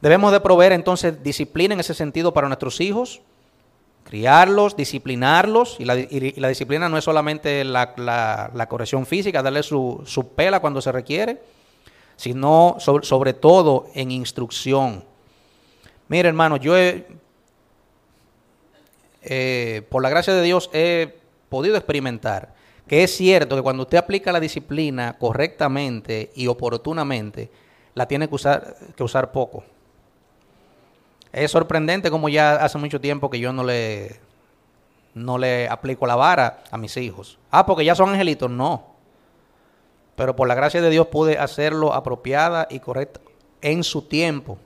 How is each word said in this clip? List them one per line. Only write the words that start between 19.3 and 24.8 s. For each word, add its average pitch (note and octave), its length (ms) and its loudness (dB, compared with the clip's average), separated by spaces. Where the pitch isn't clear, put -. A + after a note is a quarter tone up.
por C3 120 -2
la C3 80 2
gracia F3 240 0
de F#3 100 2
Dios F3 280 0
he E3 480 0
podido D#3+ 260 0
experimentar B2+ 760 -4
que D#3 120 6
es F#3 120 0
cierto F3 400 4
que C3+ 60 -2
cuando C3 220 -2
usted E3 140 2
aplica F#3+ 360 -2
la E3+ 80 0
disciplina C#3+ 760 -6